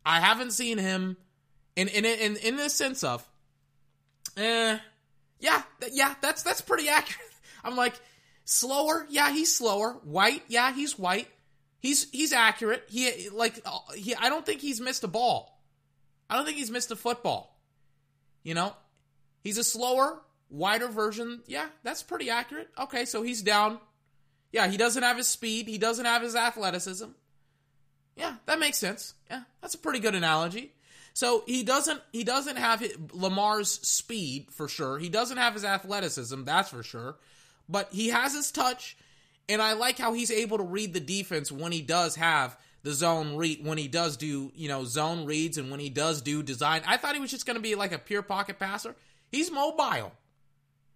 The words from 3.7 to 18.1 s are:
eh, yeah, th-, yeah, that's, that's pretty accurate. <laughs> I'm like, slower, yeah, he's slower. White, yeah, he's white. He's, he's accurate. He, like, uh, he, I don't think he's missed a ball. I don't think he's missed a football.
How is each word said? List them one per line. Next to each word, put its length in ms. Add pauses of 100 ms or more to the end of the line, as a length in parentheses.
eh, 400 (640)
yeah, 240 (160)
th-, 160
yeah, 260
that's, 220
that's 180
pretty 280
accurate. 420 (100)
<laughs> 220
I'm 120
like, 240 (460)
slower, 640
yeah, 220
he's 240
slower. 380 (100)
White, 440
yeah, 260
he's 260
white. 280 (520)
He's, 320
he's 220
accurate. 540
He, 420
like, 360
uh, 140 (160)
he, 180
I 160
don't 160
think 160
he's 180
missed 240
a 40
ball. 520 (720)
I 60
don't 100
think 120
he's 120
missed 220
a 40
football. 540 (960)